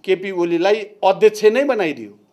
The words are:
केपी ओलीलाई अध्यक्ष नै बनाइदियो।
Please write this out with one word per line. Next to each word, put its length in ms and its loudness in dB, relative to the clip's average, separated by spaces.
केपी 320 -2
ओलीलाई 480 0
अध्यक्ष 420 2
नै 180 4
बनाइदियो। 480 -4